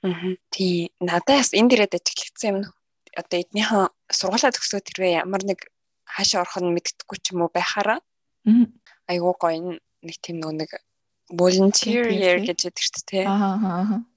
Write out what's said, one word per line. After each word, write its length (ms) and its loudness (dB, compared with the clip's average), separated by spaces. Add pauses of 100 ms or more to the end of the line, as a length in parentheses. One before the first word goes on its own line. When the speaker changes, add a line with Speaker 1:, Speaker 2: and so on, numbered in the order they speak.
Speaker 1:
Мгм. 320 -2 (160)
Тий. 480 -2
Надаас 520 2
энэ 240 6
дээрээ 200 2
ажиглагдсан 520 -6
юм 120 -2
нь 80 -8 (480)
одоо 200 -6
эднийхээ 480 0 (280)
сургуулаа 400 0
төгсөөд 320 -6
хэрвээ 280 -2 (120)
ямар 200 -4
нэг 240 -4 (400)
хаашаа 360 -2
орох 160 -12
нь 120 0
мэддэхгүй 480 -6
ч 120 -8
юм 120 0
уу 80 -4
байхаараа 480 -2 (480)
Speaker 2:
Мгм. 160 8 (440)
Speaker 1:
айгуу 280 0
гоё 240 0
н-, 200 -8 (240)
нэг 160 -16
тийм 200 -10
нөгөө 160 -6
нэг 140 -6 (600)
volunteer 760 4
Speaker 2:
Тий, 120 0
тий, 80 0
Speaker 1:
year 160 4
Speaker 2:
тий. 80 -4
Speaker 1:
гэж 160 -4
яддаг 200 -8
шүү 120 -4
дээ, 100 -12
тий. 200 -2
Speaker 2:
Аха, 280 2
аха, 140 0 (120)
аха. 160 0 (200)